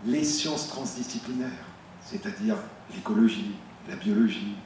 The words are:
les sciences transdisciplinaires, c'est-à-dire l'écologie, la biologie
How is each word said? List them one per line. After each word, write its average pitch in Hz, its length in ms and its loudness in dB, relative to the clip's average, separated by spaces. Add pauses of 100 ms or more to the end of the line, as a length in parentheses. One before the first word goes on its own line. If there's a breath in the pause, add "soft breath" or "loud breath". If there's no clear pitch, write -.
les 147 180 4
sciences - 440 0
transdisciplinaires, 127 800 -4 (540)
c'est-à-dire 208 520 -2 (380)
l'écologie, 104 640 4 (320)
la - 80 -8
biologie 101 580 4 (120)